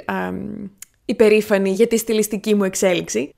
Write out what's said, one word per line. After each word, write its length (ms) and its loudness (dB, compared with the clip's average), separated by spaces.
αμ, 400 -6
υπερήφανη 680 2
για 160 2
τη 100 0
στιλιστική 580 0
μου 80 2
εξέλιξη, 760 -2